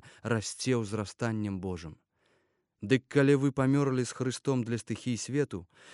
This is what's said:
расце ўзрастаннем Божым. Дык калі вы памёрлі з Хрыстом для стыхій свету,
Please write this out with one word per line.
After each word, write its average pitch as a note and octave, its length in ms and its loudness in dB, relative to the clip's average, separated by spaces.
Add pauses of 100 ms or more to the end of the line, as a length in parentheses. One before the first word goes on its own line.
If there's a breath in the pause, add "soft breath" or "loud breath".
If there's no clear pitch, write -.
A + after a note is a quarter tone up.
(340 loud breath)
расце A#2 480 -2
ўзрастаннем G#2 800 -4
Божым. E2+ 320 -6 (880)
Дык B2 200 2 (100)
калі C#3 240 6
вы C#3 160 2
памёрлі C3+ 560 2
з - 80 -12
Хрыстом B2+ 480 -2
для A#2 160 -4
стыхій A#2 400 -4
свету, A#2+ 480 -4 (260 loud breath)